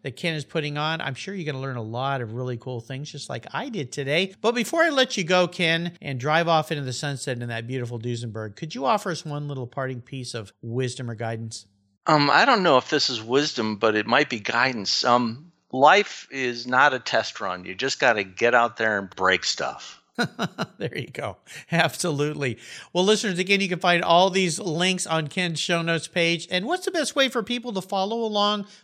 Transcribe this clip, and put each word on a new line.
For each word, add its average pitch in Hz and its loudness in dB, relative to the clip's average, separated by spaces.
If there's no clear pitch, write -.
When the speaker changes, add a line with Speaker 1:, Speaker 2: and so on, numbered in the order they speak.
Speaker 1:
that 135 -10
Ken 170 -4
is 151 -4
putting 147 -4
on. 160 -2
I'm 139 -4
sure 190 -8
you're 180 -6
gonna 139 -6
learn 135 -6
a 117 -6
lot 127 -2
of 110 -8
really 123 -4
cool 123 -8
things, 135 -10
just - -14
like 123 -8
I 214 -6
did 175 -6
today. 156 0
But 233 2
before 247 0
I 339 6
let 262 2
you 196 -2
go, 180 4
Ken, 170 0
and 135 -6
drive 151 2
off 160 2
into 147 -4
the 127 -6
sunset 135 -4
in 120 -6
that 113 -6
beautiful 120 -6
Duesenberg, 113 -6
could 160 -10
you 262 -6
offer 208 2
us 156 -8
one 147 -6
little 131 -6
parting 131 -6
piece 127 -12
of 107 -10
wisdom 123 -4
or 113 -8
guidance? 113 -8
Speaker 2:
Um, 147 6
I 170 6
don't 233 4
know 156 8
if - 2
this 147 2
is 117 -6
wisdom, 117 0
but 107 4
it 104 2
might 135 4
be 117 -4
guidance. 117 -2
Um, 123 2
life 160 4
is 123 -4
not 131 4
a 127 -2
test - -2
run. 90 -6
You 90 -10
just 127 -4
gotta 113 4
get 117 2
out 117 2
there 110 0
and 98 -4
break 92 2
stuff. - -6
Speaker 1:
<laughs> - -6
There - -6
you - -8
go. - -8
Absolutely. 151 -2
Well, 180 2
listeners, 202 2
again, 196 2
you 196 0
can 175 -2
find 175 4
all 175 6
these 180 0
links 180 0
on 160 -2
Ken's 170 -4
show 170 0
notes 165 -2
page. 170 0
And 185 -2
what's 359 -4
the 370 -2
best 330 -2
way 269 4
for 233 -2
people 240 -6
to 190 -2
follow 208 -4
along 208 0